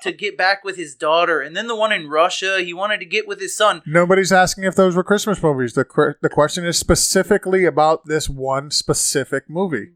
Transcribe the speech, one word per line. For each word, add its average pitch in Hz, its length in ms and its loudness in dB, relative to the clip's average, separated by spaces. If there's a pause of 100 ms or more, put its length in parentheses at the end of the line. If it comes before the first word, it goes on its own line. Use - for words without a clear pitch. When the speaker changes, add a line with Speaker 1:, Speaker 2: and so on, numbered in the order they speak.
Speaker 1:
to 185 100 -4
get 196 240 -8
back 196 280 -2
with 185 120 -8
his 160 180 -12
daughter. 160 460 0
And 147 160 -10
then 220 120 -6
the 233 80 -4
one 214 160 0
in 180 160 -4
Russia, 180 540 0
he 175 120 -8
wanted 202 260 -4
to 190 60 -12
get 208 220 -4
with 196 120 -10
his 190 160 -8
son. 202 300 2
Speaker 2:
Nobody's 175 460 4
asking 185 320 2
if 190 120 0
those 185 200 6
were 180 80 2
Christmas 202 380 0
movies. 131 320 0
The 135 100 2
que-, 147 360 0
the 160 80 0
question 151 380 0
is 165 120 -2
specifically 190 840 2
about 156 420 2
this 151 220 -2
one 135 440 -4
specific - 760 -2
movie. 151 480 -4